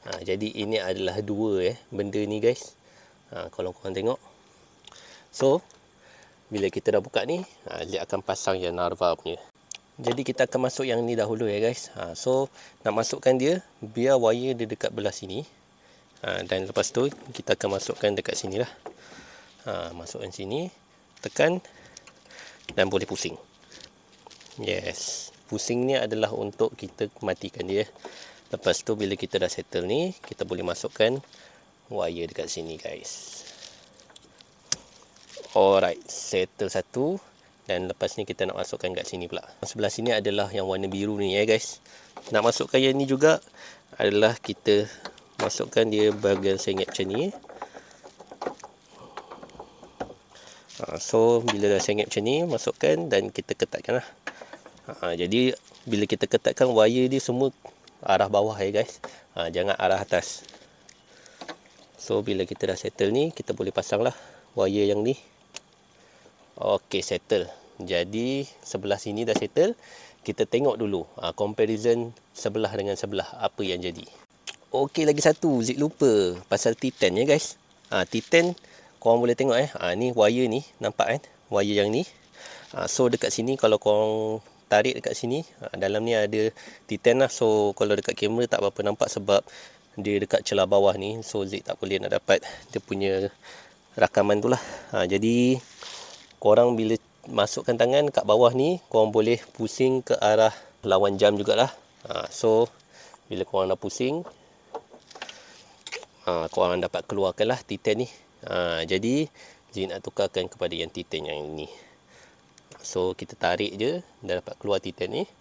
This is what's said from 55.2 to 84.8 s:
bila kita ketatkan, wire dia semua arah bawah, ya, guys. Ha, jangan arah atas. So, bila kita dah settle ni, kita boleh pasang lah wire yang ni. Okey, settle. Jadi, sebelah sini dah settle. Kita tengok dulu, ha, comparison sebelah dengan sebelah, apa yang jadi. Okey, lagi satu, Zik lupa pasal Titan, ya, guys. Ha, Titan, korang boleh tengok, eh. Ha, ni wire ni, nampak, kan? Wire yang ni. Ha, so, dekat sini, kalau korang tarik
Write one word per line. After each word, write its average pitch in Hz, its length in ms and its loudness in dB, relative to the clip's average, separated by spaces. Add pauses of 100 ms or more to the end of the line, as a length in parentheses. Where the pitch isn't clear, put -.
bila 104 160 2
kita 104 240 -2
ketatkan, - 400 2
wire 120 400 6
dia 131 160 -2
semua 127 240 0 (560)
arah 98 240 4
bawah, 104 320 2
ya, 101 240 0
guys. - 160 -10 (400)
Ha, 85 80 -4
jangan 90 320 0
arah 95 240 2
atas. - 400 -4 (1500)
So, 104 240 -2
bila 101 240 -2
kita 95 240 -6
dah 95 80 -2
settle 101 400 -2
ni, 156 160 2
kita - 240 -8
boleh 98 160 -4
pasang - 320 -2
lah 127 80 2 (480)
wire 101 320 2
yang 101 80 2
ni. 120 160 0 (1400)
Okey, 98 480 -2
settle. 90 480 -2 (320)
Jadi, 107 640 -2 (160)
sebelah 101 400 -4
sini 107 240 -4
dah 110 80 0
settle. 156 400 2 (480)
Kita 107 240 -2
tengok 123 320 2
dulu, 101 240 -2 (160)
ha, 85 160 -4
comparison 113 800 0 (220)
sebelah 107 400 -2
dengan 101 180 -2
sebelah, 98 320 -4 (140)
apa 104 260 -2
yang 90 160 -2
jadi. 87 240 -8 (640)
Okey, 143 380 2
lagi 147 160 4
satu, 139 420 4
Zik 127 160 -2
lupa 107 640 4
pasal 113 320 0
Titan, 98 400 2
ya, 120 80 4
guys. 151 320 2 (320)
Ha, 95 160 0
Titan, 170 480 2 (480)
korang 117 220 6
boleh 120 100 4
tengok, 127 240 2
eh. 143 140 2 (100)
Ha, 90 160 0
ni 123 160 0
wire 117 320 6
ni, 120 160 0 (160)
nampak, - 300 -2 (100)
kan? 147 40 -6 (280)
Wire 104 240 0
yang 104 160 2
ni. 131 160 0 (720)
Ha, - 80 -4
so, 123 240 2
dekat - 240 0
sini, 127 240 -2
kalau 107 240 4
korang 107 560 2 (320)
tarik 107 320 4